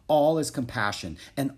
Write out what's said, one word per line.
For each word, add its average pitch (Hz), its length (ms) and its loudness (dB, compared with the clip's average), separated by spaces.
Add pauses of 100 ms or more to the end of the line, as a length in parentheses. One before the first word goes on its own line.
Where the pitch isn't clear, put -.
all 156 300 4
his 147 140 -2
compassion, 104 680 -4 (180)
and 139 220 -4